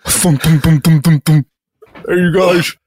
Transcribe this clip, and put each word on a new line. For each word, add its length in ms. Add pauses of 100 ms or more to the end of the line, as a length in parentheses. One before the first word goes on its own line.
Thum, 340
thum, 220
thum, 200
thum, 220
thum, 180
thum. 260 (600)
Hey, 80
you 180
guys. 420 (100)